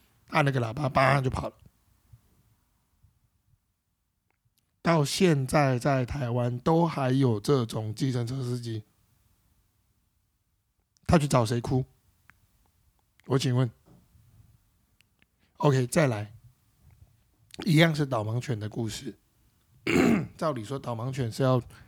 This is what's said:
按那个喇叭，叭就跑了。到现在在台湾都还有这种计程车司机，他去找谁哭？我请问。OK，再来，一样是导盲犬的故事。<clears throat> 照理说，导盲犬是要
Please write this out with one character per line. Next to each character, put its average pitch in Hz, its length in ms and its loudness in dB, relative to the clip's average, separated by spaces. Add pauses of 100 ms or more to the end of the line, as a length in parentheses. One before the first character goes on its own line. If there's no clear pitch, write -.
(280)
按 156 160 2
那 139 60 4
个 131 100 0
喇 113 120 -4
叭， 143 140 -4
叭 135 340 4
就 127 100 -2
跑 113 180 -6
了。 - 60 -12 (3250)
到 165 220 2
现 143 420 2
在 135 320 2
在 131 280 0
台 127 240 -6
湾 123 300 -2
都 165 260 2
还 139 240 -2
有 131 280 2
这 123 280 0
种 110 280 -6
计 135 160 -2
程 120 160 -4
车 131 160 -6
司 123 160 -4
机， 113 240 -8 (2250)
他 170 120 6
去 143 100 2
找 127 160 4
谁 120 160 -2
哭？ 131 240 -2 (1400)
我 135 120 0
请 127 160 0
问。 123 160 2 (1900)
OK， 131 300 2
再 165 180 2
来， 104 260 -4 (1300)
一 156 100 4
样 160 180 4
是 143 120 -2
导 117 180 -4
盲 113 160 -2
犬 117 180 -4
的 107 80 -8
故 110 220 -6
事。 - 260 -10 (680)
<clears throat> 233 540 2
照 156 140 -2
理 113 120 -8
说， 131 140 -8
导 120 160 -8
盲 123 180 -8
犬 123 180 -4
是 135 120 -4
要 131 200 4 (260)